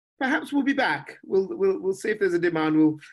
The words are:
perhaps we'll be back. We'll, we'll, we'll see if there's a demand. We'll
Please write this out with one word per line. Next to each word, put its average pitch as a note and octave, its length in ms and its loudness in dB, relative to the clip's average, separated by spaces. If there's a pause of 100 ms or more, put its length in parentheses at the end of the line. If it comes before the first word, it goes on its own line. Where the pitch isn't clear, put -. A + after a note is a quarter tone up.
(180)
perhaps C#4+ 340 -2
we'll C#4+ 120 2
be C4+ 80 0
back. E3+ 520 -2
We'll, F#3+ 260 0
we'll, F#3+ 300 0
we'll F#3+ 140 -2
see A3 160 -6
if G#3+ 80 -2
there's F#3 160 0
a E3+ 60 2
demand. D#3+ 360 0
We'll D#3 220 4 (140)